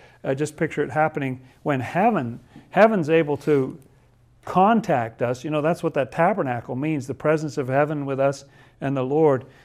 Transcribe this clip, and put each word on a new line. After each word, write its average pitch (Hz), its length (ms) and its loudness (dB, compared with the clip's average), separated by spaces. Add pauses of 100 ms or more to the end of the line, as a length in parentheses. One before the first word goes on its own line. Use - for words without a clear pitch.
(240)
uh, 139 100 -2
just 147 240 -4
picture 156 240 -2
it 143 80 -2
happening 143 520 -2 (200)
when 139 200 -2
heaven, 160 580 -2 (320)
heaven's 190 400 4
able 151 260 2
to 139 400 0 (640)
contact 180 800 2
us. 123 220 -2
You 151 80 -6
know, 151 100 0
that's 165 220 0
what 160 100 -2
that 135 180 -2
tabernacle 156 640 -2
means, 143 300 -2
the 135 80 -8
presence 151 460 -2
of 131 80 -4
heaven 143 400 0
with 135 120 -2
us 139 260 0 (360)
and 139 160 -2
the 131 60 0
Lord. 135 420 2 (200)